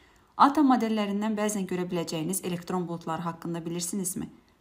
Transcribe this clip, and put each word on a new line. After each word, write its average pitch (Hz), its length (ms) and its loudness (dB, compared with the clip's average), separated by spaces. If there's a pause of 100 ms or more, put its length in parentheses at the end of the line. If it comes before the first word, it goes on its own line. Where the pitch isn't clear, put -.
(360)
Atom 285 320 6
modellərindən 214 680 2
bəzən 208 320 0
görə 180 200 -2
biləcəyiniz 170 540 -2
elektron 175 440 -4
buludları 165 340 -6
haqqında 170 440 -6
bilirsinizmi? 175 600 -4 (340)